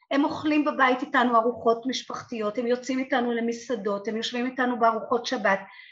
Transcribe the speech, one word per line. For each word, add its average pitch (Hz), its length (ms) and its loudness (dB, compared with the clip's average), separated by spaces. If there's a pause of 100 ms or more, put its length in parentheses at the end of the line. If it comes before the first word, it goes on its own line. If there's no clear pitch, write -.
(120)
הם 277 120 4
אוכלים 302 420 2
בבית 262 360 2
איתנו 247 340 2
ארוחות 233 500 2
משפחתיות, 220 720 -6
הם 233 100 -2
יוצאים 247 320 0
איתנו 247 320 0
למסעדות, 226 760 -2
הם 220 100 -4
יושבים 240 280 -4
איתנו 247 340 -2
בארוחות 226 460 2
שבת. 202 340 0 (320)